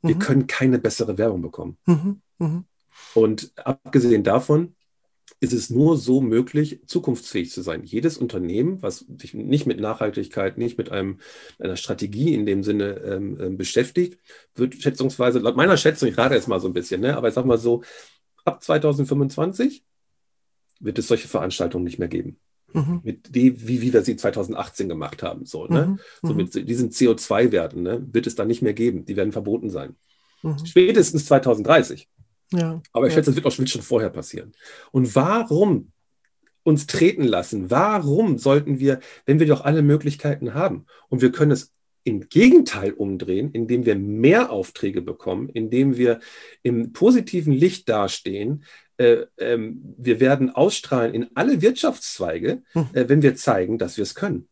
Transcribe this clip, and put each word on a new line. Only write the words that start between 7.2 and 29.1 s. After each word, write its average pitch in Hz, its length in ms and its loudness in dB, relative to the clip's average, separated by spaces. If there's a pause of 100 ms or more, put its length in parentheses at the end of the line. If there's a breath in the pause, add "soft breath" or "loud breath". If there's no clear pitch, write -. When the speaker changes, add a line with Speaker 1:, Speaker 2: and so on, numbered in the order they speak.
Speaker 1:
zu 90 100 -12
sein. 82 220 -8
Jedes 147 340 -4
Unternehmen, 117 640 -4
was - 220 -8 (160)
sich - 140 -18
nicht 131 320 -2
mit 113 120 -2
Nachhaltigkeit, 104 800 -4
nicht 117 200 -6
mit 95 120 -8
einem, 98 300 -6 (400 loud breath)
einer 92 160 -6
Strategie 107 580 -4
in 107 100 -2
dem 98 200 -2
Sinne, 101 300 -2 (100)
ähm, 101 360 -8
ähm, 95 160 -6
beschäftigt, 127 600 -2 (380 soft breath)
wird 127 180 -2
schätzungsweise, 127 640 0
laut 117 160 0
meiner 170 220 4
Schätzung, 147 320 0
ich 101 100 -2
rate 131 160 2
jetzt 107 140 0
mal 95 120 -2
so 95 60 -6
ein 92 60 -4
bisschen, 90 300 -4
ne, 131 140 0
aber 120 120 -2
ich 110 60 -2
sag 127 100 -2
mal 120 140 2
so, 120 240 0 (640 loud breath)
ab - 200 -4
zweitausendfünfundzwanzig 151 1200 -2 (960)
wird - 180 -6
es - 100 -6
solche 113 200 -2
Veranstaltungen 90 560 -4
nicht 85 140 -8
mehr 85 100 -4
geben. 87 300 -8 (340)
Speaker 2:
Mhm. 165 320 -2
Speaker 1:
Mit - 300 -12
die, 123 340 2
wie, 123 120 -2
wie 123 120 0
wir 107 100 6
sie - 140 -2
zweitausendachtzehn - 720 -6
gemacht 78 340 -10
haben, 85 240 -10
so, - 200 -12
ne? 160 200 2
Speaker 2:
Mhm, 196 120 -2 (240 loud breath)
Speaker 1:
So 160 100 -2
Speaker 2:
mhm. - 60 0
Speaker 1:
mit - 300 -4
diesen 120 220 -2
C 127 180 2
O 113 60 4
zwei 110 380 2
Werten, 87 300 -2
ne, 117 300 -4
wird 113 140 0
es - 80 -6
dann 107 140 -4
nicht 117 120 -2
mehr 107 140 0
geben. 113 300 -2
Die 101 120 -8